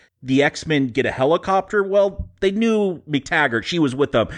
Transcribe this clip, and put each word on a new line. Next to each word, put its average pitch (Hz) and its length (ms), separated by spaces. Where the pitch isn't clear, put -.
the 131 180
X-Men 147 460
get 120 180
a 104 60
helicopter. 185 720
Well, 196 460
they 190 100
knew 208 580
McTaggart. 143 560
She - 140
was 147 160
with 135 200
them. 113 140